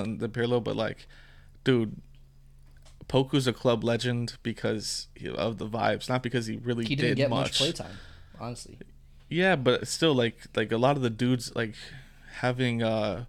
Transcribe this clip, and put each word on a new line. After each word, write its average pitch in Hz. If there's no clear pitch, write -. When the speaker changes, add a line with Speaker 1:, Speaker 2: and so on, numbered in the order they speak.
Speaker 1:
than, 107
than 110
Pirlo, 120
but, 104
like, 107
dude, 117
Poku's 135
a 120
club 113
legend 117
because 110
he, -
of 101
the -
vibes, 107
not 127
because 117
he 110
really 117
Speaker 2:
He 113
didn't 123
Speaker 1:
did 135
Speaker 2:
get 135
Speaker 1:
much. 101
Speaker 2:
much -
play 151
time, -
honestly. -
Speaker 1:
Yeah, 180
but 127
still, 160
like, 120
like, 110
a 113
lot 139
of 135
the 120
dudes, 123
like, 110
having, 123
uh, 110